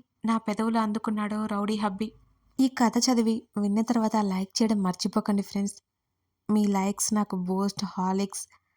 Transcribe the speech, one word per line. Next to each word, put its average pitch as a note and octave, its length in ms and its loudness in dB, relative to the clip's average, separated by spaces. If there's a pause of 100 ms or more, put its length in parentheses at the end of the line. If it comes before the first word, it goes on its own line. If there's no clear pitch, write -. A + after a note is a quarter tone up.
(260)
నా A3+ 120 2
పెదవులు A3 420 -2
అందుకున్నాడు G#3+ 680 -2
రౌడీ G#3 300 -2
హబ్బీ. G#3 320 -2 (520)
ఈ C4+ 80 6
కథ B3 300 2
చదివి A#3 380 2 (220)
విన్న G#3 240 2
తర్వాత A3+ 420 0
లైక్ F#3+ 300 -2
చేయడం A3 300 2
మర్చిపోకండి G3+ 600 0
ఫ్రెండ్స్. G3+ 320 -4 (760)
మీ G#3+ 180 4
లైక్స్ G3 460 0
నాకు G#3 240 0
బూస్ట్, F#3+ 480 -2
హార్లిక్స్ F#3+ 580 -2 (340)